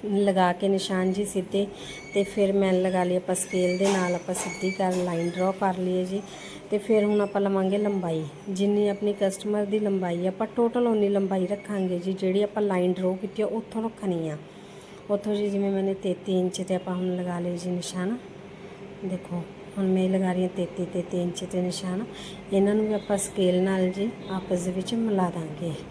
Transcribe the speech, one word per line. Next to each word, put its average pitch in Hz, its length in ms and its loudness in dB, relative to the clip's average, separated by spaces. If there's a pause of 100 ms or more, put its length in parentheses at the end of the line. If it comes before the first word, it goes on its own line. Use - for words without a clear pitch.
ਲਗਾ 196 480 4
ਕੇ 185 140 0
ਨਿਸ਼ਾਨ 190 460 2
ਜੀ 202 120 0
ਸਿੱਧੇ। 196 400 0 (480)
ਤੇ 202 120 4
ਫਿਰ 196 280 2
ਮੈਂ 196 200 4
ਲਗਾ 185 300 2
ਲਈ 180 120 2
ਆਪਾਂ 185 200 0
ਸਕੇਲ 180 420 2
ਦੇ 196 100 4
ਨਾਲ 180 280 2
ਆਪਾਂ 180 200 -4
ਸਿੱਧੀ 185 360 -2
ਕਰ, 185 240 0
ਲਾਈਨ 175 340 0
ਡਰਾ 185 300 0
ਕਰ 190 180 2
ਲਈ 185 200 0
ਹੈ 180 60 2
ਜੀ। 190 180 -2 (480)
ਤੇ 208 80 0
ਫਿਰ 214 260 4
ਹੁਣ 208 180 4
ਆਪਾਂ 202 200 0
ਲਵਾਂਗੇ 196 360 2
ਲੰਬਾਈ, 180 460 0 (260)
ਜਿੰਨੀ 202 400 2
ਆਪਣੀ 202 300 0
ਕਸਟਮਰ 208 460 0
ਦੀ 208 140 0
ਲੰਬਾਈ 185 460 0
ਆ, 190 40 2
ਆਪਾਂ 214 260 -2
ਟੋਟਲ 240 320 4
ਉਨੀ 208 220 4
ਲੰਬਾਈ 196 380 2
ਰੱਖਾਂਗੇ 190 520 -2
ਜੀ, 185 140 -2
ਜਿਹੜੀ 190 300 2
ਆਪਾਂ 208 180 -2
ਲਾਈਨ 185 320 2
ਡਰਾ 185 180 0 (100)
ਕੀਤੀ 208 200 -4
ਆ 208 60 2
ਉੱਥੋਂ 220 360 -4
ਰੱਖਣੀ 180 460 -2
ਆ। 151 80 -8 (720)
ਉੱਥੋਂ 202 260 0
ਜੀ 208 140 0
ਜਿਵੇਂ 196 220 2
ਮੈਨੇ 196 220 2 (100)
ਤੇਤੀ 185 360 0
ਇੰਚ 180 220 0
ਤੇ 185 140 0
ਆਪਾਂ 180 200 -2
ਹੁਣ 180 200 0
ਲਗਾ 175 240 -4
ਲਏ 175 180 -2
ਜੀ 175 120 -4
ਨਿਸ਼ਾਨ। 180 480 -2 (840)
ਦੇਖੋ 175 380 -6 (360)
ਹੁਣ 196 100 2
ਮੈਂ 185 220 4
ਲਗਾ 190 220 2
ਰਹੀ 180 100 0
ਹਾਂ 185 140 2
ਤੇਤੀ, 180 380 -2
ਤੇਤੀ 175 280 -2
ਇੰਚ 175 220 -4
ਤੇ 185 180 -2
ਨਿਸ਼ਾਨ। 185 420 -2 (500)
ਇਹਨਾਂ 196 220 6
ਨੂੰ 214 120 4
ਵੀ 214 60 2
ਆਪਾਂ 202 260 2
ਸਕੇਲ 180 440 4
ਨਾਲ 190 260 4
ਜੀ 196 200 -2 (220)
ਆਪਸ 185 320 0
ਦੇ 180 80 -2
ਵਿੱਚ 190 240 -2
ਮਿਲਾ 202 340 4
ਦਾਂਗੇ। 165 420 -6 (200)